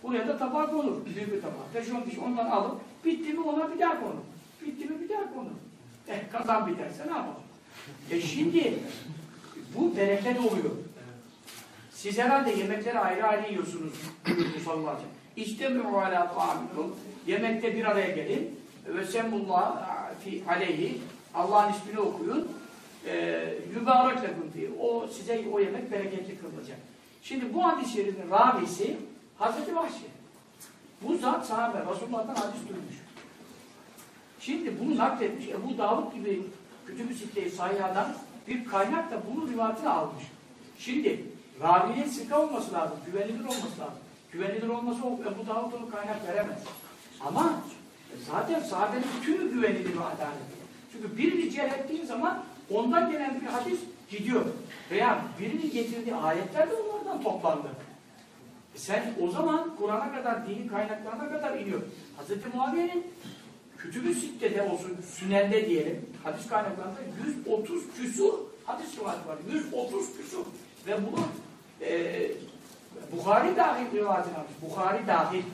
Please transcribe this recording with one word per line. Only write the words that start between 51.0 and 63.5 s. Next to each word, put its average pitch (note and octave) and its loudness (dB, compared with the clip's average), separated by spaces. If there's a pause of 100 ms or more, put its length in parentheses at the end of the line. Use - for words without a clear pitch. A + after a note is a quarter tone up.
birini E4+ 4
cerh C#4 0
ettiğin D#4 -4
zaman C4 0 (280)
ondan D#4+ 4
gelen C#4 -2
bir - -8
hadis B3 0 (300)
gidiyor. G#3 2 (460)
Veya A3 4 (180)
birinin - -2
getirdiği A#3 -2
ayetler F3 2
de A4+ 0
onlardan G#4 -4
toplandı. D3 0 (1080)
E - -16
sen G#3 0
o F3 4
zaman D#4+ 2
Kur'an'a G#3 0
kadar, A#3 -2
dinin G3+ -4
kaynaklarına G#3+ -4
kadar - -2
iniyor. G3 -2 (360)
Hazreti G#3+ -6
Muaviye'nin E4+ 2 (760)